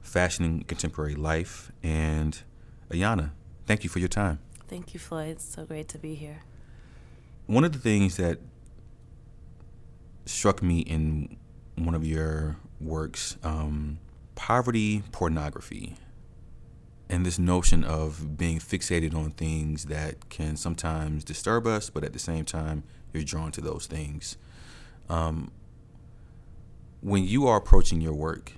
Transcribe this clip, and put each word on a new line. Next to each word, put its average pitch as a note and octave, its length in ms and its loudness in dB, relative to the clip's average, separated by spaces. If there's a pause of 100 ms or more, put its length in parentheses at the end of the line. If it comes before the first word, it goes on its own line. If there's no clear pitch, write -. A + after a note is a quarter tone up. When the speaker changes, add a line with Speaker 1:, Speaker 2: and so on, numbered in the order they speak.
Speaker 1:
Fashioning E2+ 680 0
Contemporary D2+ 480 -4
Life. D#2+ 560 -2 (100)
And D#2 580 0 (500)
Ayana, F2 420 0 (340)
thank G#2+ 160 2
you - 80 -4
for - 80 -4
your F2+ 80 2
time. F2+ 320 0 (300)
Speaker 2:
Thank - 260 -14
you, F3 60 -12
Floyd. D#3+ 300 -8
It's D#3+ 140 -10
so - 200 -12
great D#3 240 -10
to D#3 100 -12
be D#3 160 -8
here. D3 300 -12 (1000)
Speaker 1:
One A#2+ 180 6
of E3+ 80 2
the C3+ 80 -6
things G2+ 380 4
that F2 200 2 (1900)
struck - 320 2
me E2+ 200 4
in D#2 560 -2 (400)
one E2 180 0
of D#2+ 100 0
your D#2 520 0 (240)
works, D#2 640 -6
um, D2+ 520 -2 (380)
poverty A2 760 2
pornography, D#2+ 840 -4 (1120)
and F2+ 160 2
this F2+ 140 0
notion F2 460 8
of D#2 520 -2
being E2 220 0
fixated E2 560 0
on D#2 160 -2
things D#2 540 -2
that D2+ 440 -6
can D#2 280 -4
sometimes D#2 680 -2
disturb A2+ 420 -2
us, A2 260 0
but D2+ 120 -4
at D2 100 -6
the - 60 -10
same D#2+ 260 -4
time, D#2 380 -4 (300)
you're D#2+ 100 -4
drawn D#2 300 -4
to - 80 -8
those D2+ 260 -6
things. D2+ 500 -8 (720)
Um, D#2+ 440 0 (1500)
when G2 200 4
you A#2+ 240 4
are A2+ 100 8
approaching - 440 12
your D#2+ 140 0
work D#2 440 -4